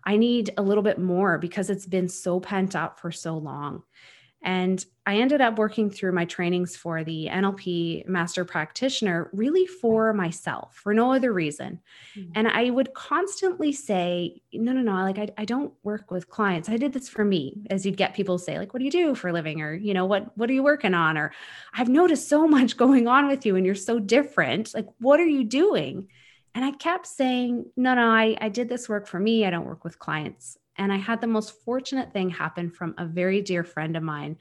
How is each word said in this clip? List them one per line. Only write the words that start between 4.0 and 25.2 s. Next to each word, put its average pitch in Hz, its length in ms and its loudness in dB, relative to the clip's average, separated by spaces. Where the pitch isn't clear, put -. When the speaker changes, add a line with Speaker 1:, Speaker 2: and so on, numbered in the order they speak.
Speaker 1:
And 185 420 0
I 202 120 0
ended 269 240 4
up 226 180 4
working 214 320 0
through 196 220 -4
my 175 120 2
trainings 175 520 -2
for 165 260 -6
the 160 260 -6
N 190 160 0
L 196 80 2
P 170 540 -4
master 175 380 -2
practitioner, 175 880 -2
really 294 340 2
for 220 460 2
myself, 170 640 -4
for 208 180 -2
no 240 180 4
other 254 200 2
reason. 156 480 -4
Speaker 2:
Mm-hmm. 180 200 -14
Speaker 1:
And 220 100 2
I 240 240 2
would 254 240 0
constantly 359 800 -2
say, 175 680 -2
"No, 233 200 -2
no, 262 80 0
no, 226 120 2
like, 190 260 0
I, 208 180 -4
I 214 80 -6
don't 247 380 -4
work 208 300 -8
with 180 180 -6
clients. 185 380 0
I 220 80 -2
did 262 160 0
this 262 160 -8
for - 160 0
me," 190 440 0
as 190 160 -2
you'd 190 120 -2
get - 180 0
people 190 240 0
say, 160 200 -6
like, 196 140 -8
"What 254 60 -8
do 254 60 -2
you 285 80 -2
do 320 240 2
for - 120 -6
a 175 40 -2
living?" 156 280 -4
Or, 151 140 -4
you 202 180 -4
know, 185 140 2
"What, 202 320 -2
what 226 100 0
are 262 60 2
you 269 80 2
working 285 320 4
on?" 160 240 4
Or, 151 140 -4
"I've 233 140 0
noticed 311 400 4
so 302 180 6
much 262 300 6
going 247 320 6
on 277 180 6
with 277 180 0
you 196 120 4
and 185 100 4
you're 190 80 2
so 233 240 -2
different. 208 760 2
Like, - 140 -6
what 277 180 6
are 339 80 2